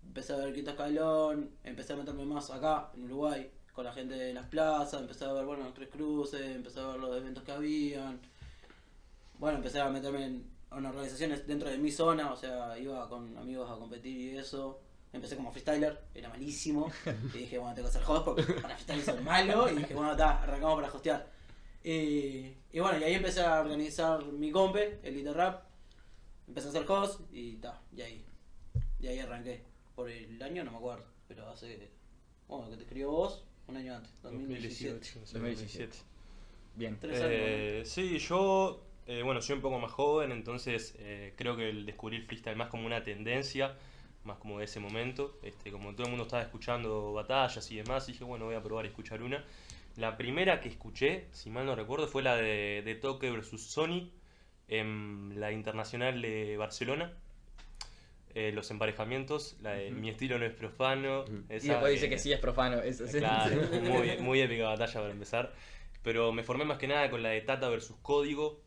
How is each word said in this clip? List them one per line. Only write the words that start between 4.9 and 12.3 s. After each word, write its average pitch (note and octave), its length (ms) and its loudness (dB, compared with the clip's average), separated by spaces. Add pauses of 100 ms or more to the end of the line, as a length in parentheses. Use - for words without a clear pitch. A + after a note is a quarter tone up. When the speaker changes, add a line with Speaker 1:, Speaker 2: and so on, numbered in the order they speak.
Speaker 1:
empecé A#2+ 240 -8
a C#3 80 -2
ver, C3+ 120 0
bueno, C#3+ 180 -4
los B2+ 100 -8
Tres C3+ 160 -12
Cruces, C#3+ 680 -2
empecé B2 240 -8
a C3 80 -4
ver C3 120 -4
los B2+ 160 -2
eventos B2+ 280 -6
que C#3+ 80 -10
habían. C#3+ 680 0 (1160)
Bueno, D3 200 2
empecé B2+ 220 -2
a C#3 100 4
meterme C#3 360 -2
en, B2+ 240 -6 (220)
en C3+ 140 -6
organizaciones C#3 600 -2
dentro D3 220 -2
de C3 80 -2
mi D3 140 2
zona, D#3 420 4